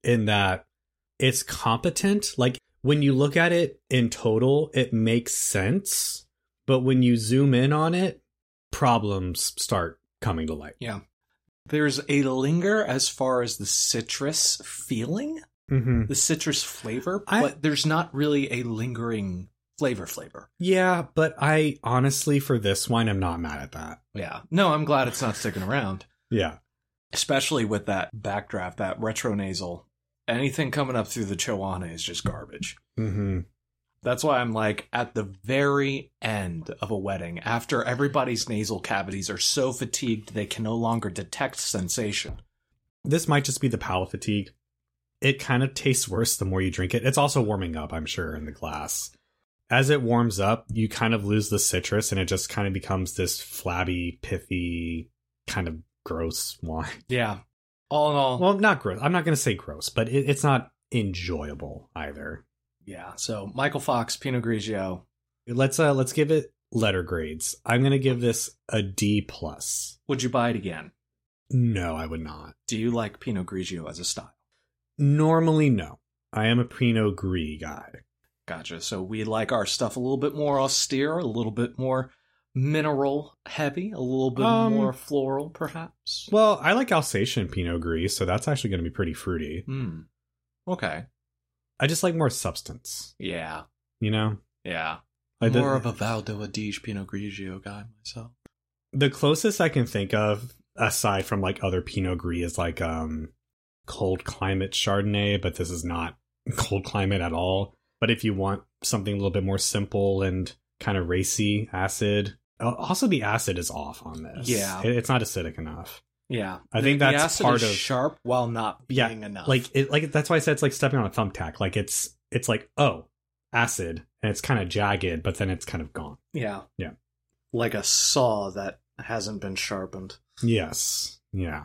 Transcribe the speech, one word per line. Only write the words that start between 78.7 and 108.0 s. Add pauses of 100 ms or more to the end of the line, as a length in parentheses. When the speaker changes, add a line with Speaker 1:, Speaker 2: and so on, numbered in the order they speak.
Speaker 2:
So
we
like
our
stuff
a
little
bit
more
austere,
a
little
bit
more (440)
mineral (100)
heavy,
a
little
bit
Speaker 1:
Um,
Speaker 2:
more
floral,
perhaps?
Speaker 1:
Well,
I
like
Alsatian
Pinot
Gris,
so
that's
actually
gonna
be
pretty
fruity.
Speaker 2:
Hmm. (680)
Okay. (760)
Speaker 1:
I
just
like
more
substance.
Speaker 2:
Yeah. (380)
Speaker 1:
You
know? (260)
Speaker 2:
Yeah. (420)
Speaker 1:
I
did
Speaker 2:
More
of
a
Val
d'Adige
Pinot
Grigio
guy (140)
myself. (600)
Speaker 1:
The
closest
I
can
think
of, (220)
aside
from,
like,
other
Pinot
Gris,
is,
like,
um, (560)
cold
climate
Chardonnay,
but
this
is
not (300)
<laughs>
cold
climate
at
all. (260)